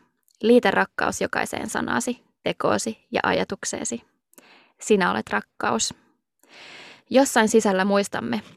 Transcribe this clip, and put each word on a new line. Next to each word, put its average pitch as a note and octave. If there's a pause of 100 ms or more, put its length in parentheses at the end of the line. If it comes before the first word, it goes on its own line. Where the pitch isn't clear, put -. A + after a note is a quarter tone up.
(420)
Liitä A3+
rakkaus -
jokaiseen -
sanasi, - (180)
tekoosi G#3
ja -
ajatukseesi. - (800)
Sinä F#3
olet G#3
rakkaus. G#3+ (1160)
Jossain B3
sisällä G3
muistamme, G3+ (160)